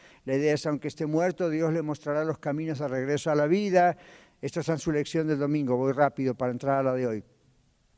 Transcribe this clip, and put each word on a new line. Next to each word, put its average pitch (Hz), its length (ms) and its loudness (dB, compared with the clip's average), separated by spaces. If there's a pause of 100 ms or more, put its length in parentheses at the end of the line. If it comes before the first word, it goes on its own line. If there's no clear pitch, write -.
(240)
La 135 120 0
idea 147 180 2
es, 143 120 -4
aunque 147 220 -4
esté 156 160 -8
muerto, 165 460 0
Dios 160 220 0
le 165 100 0
mostrará 151 420 -2
los 156 140 -4
caminos 156 400 -4
de 147 100 -4
regreso 135 420 -2
a 151 40 2
la 147 120 2
vida. 180 500 4 (440)
Esta 143 200 -6
es 160 200 -2
su 165 120 -2
lección 156 340 0
del 151 120 0
domingo, 143 380 0
voy 131 160 2
rápido 135 440 2
para 123 160 -2
entrar 139 260 0
a 135 60 0
la 131 100 0
de 127 140 -2
hoy. 107 160 -6 (720)